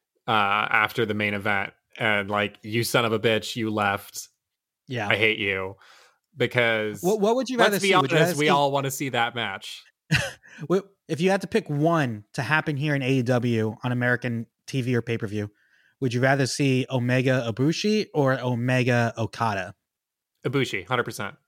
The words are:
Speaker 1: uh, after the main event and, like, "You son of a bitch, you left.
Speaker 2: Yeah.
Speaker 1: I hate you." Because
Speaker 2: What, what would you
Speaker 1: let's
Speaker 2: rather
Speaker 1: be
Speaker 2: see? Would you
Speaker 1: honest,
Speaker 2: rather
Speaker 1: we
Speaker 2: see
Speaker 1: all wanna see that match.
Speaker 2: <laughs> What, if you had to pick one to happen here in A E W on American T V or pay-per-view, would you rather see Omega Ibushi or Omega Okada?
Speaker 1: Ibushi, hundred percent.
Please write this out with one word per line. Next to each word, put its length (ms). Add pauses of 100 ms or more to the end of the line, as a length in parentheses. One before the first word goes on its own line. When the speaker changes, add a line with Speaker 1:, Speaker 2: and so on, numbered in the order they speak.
(280)
Speaker 1:
uh, 20
after 760
the 80
main 200
event 380 (260)
and, 320
like, 320
"You 220
son 220
of 60
a 60
bitch, 380
you 140
left. 580 (600)
Speaker 2:
Yeah. 200
Speaker 1:
I 80
hate 220
you." 380 (640)
Because 640
Speaker 2:
What, 180
what 160
would 120
you 80
Speaker 1:
let's 140
Speaker 2:
rather 100
Speaker 1:
be 80
Speaker 2:
see? 80
Would 140
you 80
Speaker 1:
honest, 140
Speaker 2:
rather 60
Speaker 1:
we 80
Speaker 2:
see 40
Speaker 1:
all 200
wanna 200
see 180
that 260
match. 480 (280)
Speaker 2:
<laughs> 100 (480)
What, 160 (240)
if 120
you 100
had 120
to 40
pick 220
one 560 (100)
to 80
happen 360
here 160
in 80
A 80
E 120
W 600
on 100
American 540 (200)
T 160
V 140
or 60
pay-per-view, 480 (500)
would 140
you 60
rather 260
see 440
Omega 600
Ibushi 640
or 260
Omega 800
Okada? 560 (720)
Speaker 1:
Ibushi, 400
hundred 180
percent. 300 (140)